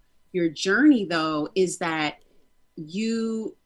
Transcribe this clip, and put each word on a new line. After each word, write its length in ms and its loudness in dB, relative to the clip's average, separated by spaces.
your 180 0
journey, 560 4
though, 480 -2
is 260 0
that 440 -2
you 800 -6